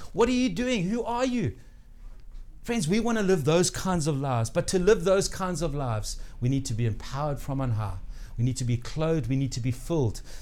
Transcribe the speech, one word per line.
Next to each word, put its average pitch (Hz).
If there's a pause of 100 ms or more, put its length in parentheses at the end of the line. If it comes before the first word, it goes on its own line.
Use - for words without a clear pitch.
(120)
What 220
are 254
you 247
doing? 214
Who 233
are 240
you?" 240 (1080)
Friends, 233
we 202
want 226
to 208
live 185
those 165
kinds 175
of 151
lives, 127
but -
to 190
live 180
those 190
kinds 185
of 156
lives, 120 (240)
we 123
need 135
to -
be 117
empowered 139
from 139
on 127
high. 104 (400)
We 117
need 127
to 123
be 120
clothed. 156
We 135
need 135
to -
be 123
filled. 127 (200)